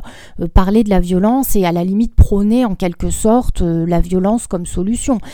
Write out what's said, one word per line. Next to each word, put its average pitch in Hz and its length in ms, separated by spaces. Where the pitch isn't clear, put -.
euh, 175 60
parler 202 380
de 208 60
la 185 100
violence 202 560
et 190 80
à 170 80
la 175 100
limite 202 320
prôner 214 500
en 196 120
quelque 175 340
sorte, 226 520
euh, 165 220
la 170 160
violence 185 460
comme 175 200
solution. 220 520